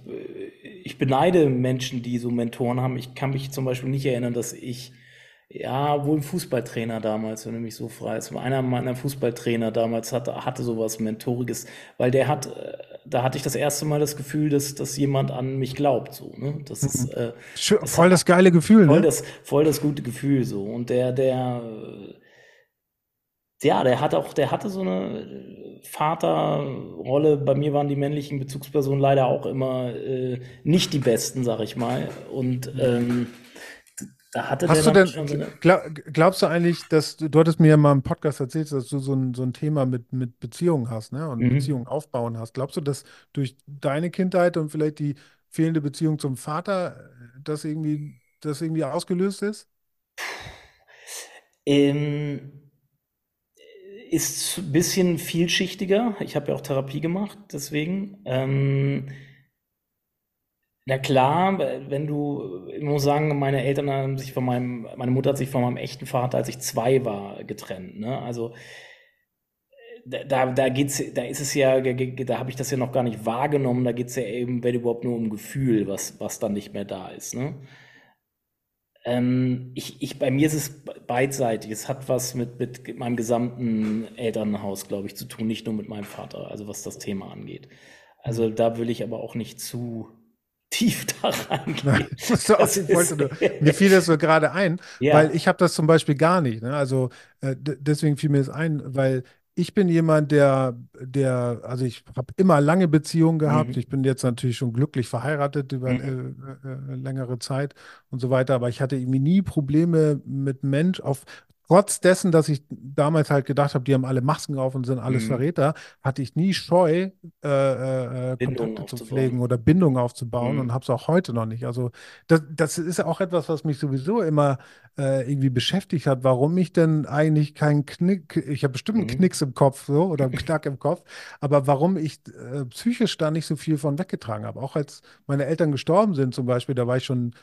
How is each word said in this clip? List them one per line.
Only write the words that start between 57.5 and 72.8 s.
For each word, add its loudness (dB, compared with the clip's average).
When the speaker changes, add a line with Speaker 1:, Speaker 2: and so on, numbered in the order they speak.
Speaker 1:
deswegen. -6
Ähm, 0
na 0
klar, 4
wenn -4
du, -6
ich -10
muss 0
sagen, 2
meine 0
Eltern 0
haben -2
sich -10
von -2
meinem, -2
meine -2
Mutter 2
hat 0
sich -4
von 0
meinem 0
echten -10
Vater, -2
als 0
ich -10
zwei 2
war, -6
getrennt, -12
ne? -6
Also, -8
da, -12
da, 0
da 2
geht's, -2
da -4
ist -8
es -6
ja, 4
ge-, 0
ge-, -4
da -2
hab -6
ich -10
das -6
ja -2
noch -2